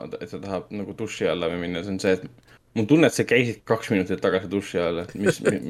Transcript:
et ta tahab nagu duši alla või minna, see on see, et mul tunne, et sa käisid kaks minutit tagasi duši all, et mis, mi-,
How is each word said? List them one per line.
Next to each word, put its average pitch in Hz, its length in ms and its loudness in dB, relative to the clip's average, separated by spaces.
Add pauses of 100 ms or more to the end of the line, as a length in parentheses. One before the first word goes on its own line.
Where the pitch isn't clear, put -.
(200)
et - 80 -10
ta - 160 -12
tahab 95 320 -6
nagu 101 200 -8
duši 107 360 -4
alla 87 160 0
või 87 140 -4
minna, 87 240 -4
see 101 80 -6
on 95 100 -4
see, 92 140 4
et - 80 -8 (500)
mul 113 140 2
tunne, 156 180 8
et - 80 0
sa 120 80 2
käisid 120 420 2
kaks - 280 0
minutit 92 280 2
tagasi 92 300 2
duši 95 320 -2
all, 85 220 0
et - 100 -16
mis, 95 300 0
mi-, 101 240 0